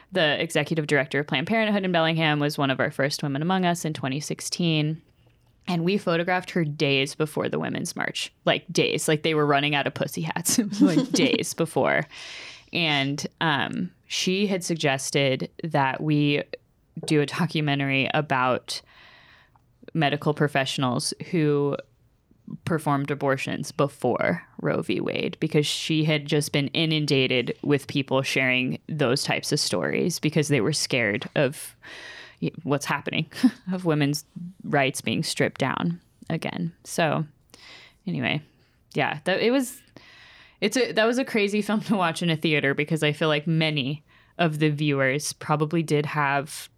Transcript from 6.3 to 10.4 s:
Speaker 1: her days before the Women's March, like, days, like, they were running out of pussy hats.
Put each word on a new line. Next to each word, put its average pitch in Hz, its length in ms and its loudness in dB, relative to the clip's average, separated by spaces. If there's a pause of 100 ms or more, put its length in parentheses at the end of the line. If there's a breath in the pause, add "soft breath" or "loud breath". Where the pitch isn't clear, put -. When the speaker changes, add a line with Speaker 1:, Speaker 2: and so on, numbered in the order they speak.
Speaker 1:
her 170 140 2
days 143 480 2
before - 340 -2
the 151 120 -2
Women's - 360 -4
March, - 380 -6 (120)
like, - 260 2
days, 156 360 2
like, 156 140 2
they 160 140 0
were 151 100 4
running 143 300 4
out 139 100 0
of 143 80 -2
pussy 160 300 -4
hats. - 360 -2